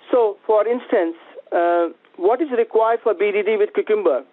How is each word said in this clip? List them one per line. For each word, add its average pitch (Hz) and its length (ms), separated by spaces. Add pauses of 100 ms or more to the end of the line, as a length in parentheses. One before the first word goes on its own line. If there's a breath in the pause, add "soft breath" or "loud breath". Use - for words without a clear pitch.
(120)
So, 220 340
for 214 220
instance, 226 480 (360)
uh, 170 380 (280)
what 214 240
is 311 160
required 226 460
for 220 100
B 208 180
D 208 120
D 214 140
with 208 160
Cucumber? 196 600